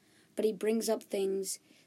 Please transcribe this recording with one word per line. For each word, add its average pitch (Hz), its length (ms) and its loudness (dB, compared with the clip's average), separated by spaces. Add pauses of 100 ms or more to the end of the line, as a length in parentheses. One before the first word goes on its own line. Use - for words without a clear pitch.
(360)
but 208 80 2
he 220 80 4
brings 214 360 0
up 214 140 0
things 196 560 -2 (280)